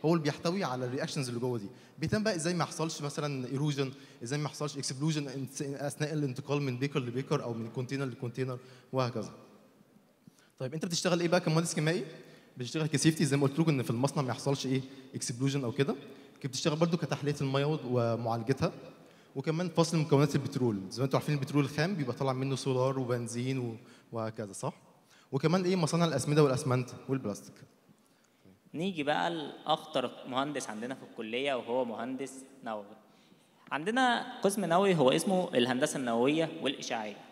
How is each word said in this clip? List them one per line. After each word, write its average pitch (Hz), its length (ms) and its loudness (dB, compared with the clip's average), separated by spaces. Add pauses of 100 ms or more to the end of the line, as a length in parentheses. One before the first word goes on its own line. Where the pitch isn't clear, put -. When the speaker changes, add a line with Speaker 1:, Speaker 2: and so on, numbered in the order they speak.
Speaker 1:
هو 160 80 6
اللي 165 100 2
بيحتوي 170 400 0
على 127 220 -2
الرياكشنز 135 420 -4
اللي 120 120 -4
جوه 123 200 0
دي. 101 60 -8 (340)
بيهتم 202 240 0
بقى 208 120 2
إزاي 165 180 0
ما 170 100 2
يحصلش 156 380 -4
مثلا 143 460 -4
ايروجن، 135 440 0 (320)
إزاي 135 160 -2
ما 151 60 -2
يحصلش 147 320 -6
اكسبلوجن 139 720 -2 (160)
أثناء 143 500 -4
الانتقال 143 480 -2
من 127 160 -2
بيكر 143 220 0
لبيكر 127 440 -2
أو 120 100 -4
من 113 160 -6
كونتينر 135 360 -4
لكونتينر 123 520 -6 (360)
وهكذا. 113 380 0 (1300)
طيب، 131 140 -4
أنت 160 120 -2
بتشتغل 175 340 2
إيه 170 80 2
بقى 175 140 6
كمهندس 165 320 2
كيميائي؟ 165 320 2 (520)
بتشتغل 147 300 -2
كسيفتي، 160 380 4
زي 139 120 2
ما 143 60 4
قلت 139 160 2
لكم 160 120 6
إن 131 120 2
في - 60 -4
المصنع 131 340 2
ما 127 60 -2
يحصلش 135 360 -2
إيه؟ 131 160 0 (340)
اكسبلوجن 135 480 -2
أو 113 80 -2
كده. 139 240 0 (480)
كنت 143 80 -4
بتشتغل 151 240 0
برضو 170 220 4
كتحلية 143 440 -2
المية 135 440 2
ومعالجتها، 117 840 0 (640)
وكمان 160 340 -2
فصل 170 280 2
مكونات 147 380 4
البترول. 120 440 0 (100)
زي 113 100 -8
ما 135 60 0
انتوا 131 140 2
عارفين 151 160 0
البترول 135 280 0
الخام 156 320 0
بيبقى 135 200 -2
طالع 135 180 0
منه 135 220 -2
سولار 131 440 0
وبنزين 120 600 -2
و-، 117 160 -4 (360)
وهكذا، 110 420 -6
صح؟ 135 200 -6 (580)
وكمان 165 340 4
ايه؟ 185 100 4
مصانع 170 300 4
الاسمده 147 380 4
والاسمنت 127 460 2 (200)
والبلاستيك. 127 440 -4 (1200)
Speaker 2:
نيجي 175 300 -4
بقى 170 280 2
لاخطر 147 800 -2 (160)
مهندس 131 420 -2
عندنا 113 260 -6
في - 60 -18 (100)
الكليه، 123 420 -2
وهو 120 320 0
مهندس 127 460 -6 (340)
نووي. 107 200 -6 (840)
عندنا 226 540 0 (160)
قسم 202 240 2
نووي 180 300 6
هو 135 160 8
اسمه 180 420 2
الهندسه 127 460 2
النوويه 135 500 2 (120)
والاشعاعيه 113 540 -4 (160)